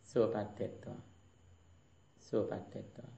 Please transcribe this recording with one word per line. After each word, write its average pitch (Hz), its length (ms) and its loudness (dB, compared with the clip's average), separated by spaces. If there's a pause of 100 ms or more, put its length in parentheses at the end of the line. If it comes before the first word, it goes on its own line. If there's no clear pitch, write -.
සුවපත් 104 500 4
වෙත්වා. - 440 -6 (1160)
සුවපත් 101 520 0
වෙත්වා. - 480 -12